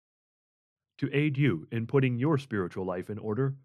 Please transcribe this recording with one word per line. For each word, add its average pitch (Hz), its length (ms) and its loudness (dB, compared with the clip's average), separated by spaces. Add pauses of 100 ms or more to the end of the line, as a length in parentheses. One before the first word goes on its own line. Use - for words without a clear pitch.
(960)
To - 180 -2
aid 143 220 2
you 101 340 2
in 113 140 -2
putting 131 320 2
your 139 220 2
spiritual 95 460 -4
life 92 260 -4
in 101 80 -6
order, 123 340 -2 (120)